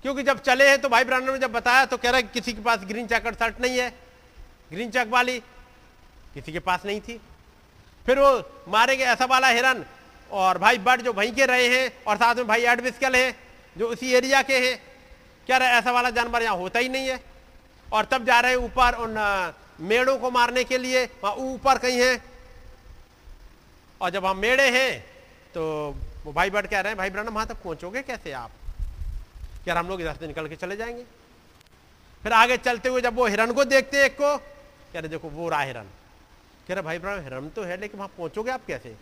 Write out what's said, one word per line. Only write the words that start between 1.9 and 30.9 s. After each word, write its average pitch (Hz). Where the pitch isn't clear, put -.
कह 240
रहा 254
है, 254
"किसी 226
के 214
पास 226
ग्रीन 208
चेकर्ड 226
शर्ट 226
नहीं 254
है, 247
ग्रीन 208
चेक 240
वाली, 247
किसी 147
के 165
पास 180
नहीं 202
थी।" 233
फिर 262
वो 269
मारे 240
गए 254
ऐसा 247
वाला 254
हिरन 247
और 185
भाई 214
बट 240
जो 233
वहीं 214
के 269
रहे 247
हैं 254
और 208
साथ 233
में 240
भाई 226
एडविस्कल 247
हैं 254
जो 220
उसी 247
एरिया 262
के 254
हैं, 240
कह 262
रहे 254
ऐसा 240
वाला 247
जानवर 240
यहाँ 214
होता 180
ही 254
नहीं 262
है। 254
और 214
तब 254
जा 240
रहे 247
हैं 254
ऊपर 240
उन, 226
आ, 196
मेढ़ों 247
को 247
मारने 240
के 254
लिए, 254
वहाँ 208
ऊपर 262
कहीं 247
हैं। 247
और 180
जब 185
हम 190
मेढ़े 254
हैं 240
तो 151
वो 151
भाई 180
बट 196
कह 208
रहे 190
हैं, 220
"भाई 190
ब्रनम, 208
वहाँ 220
तक 226
पहुँचोगे 180
कैसे 226
आप?" 123
कह 175
रहे, 165
"हम 175
लोग 185
इधर 160
से 165
निकल 151
के 156
चले 185
जाएंगे।" 240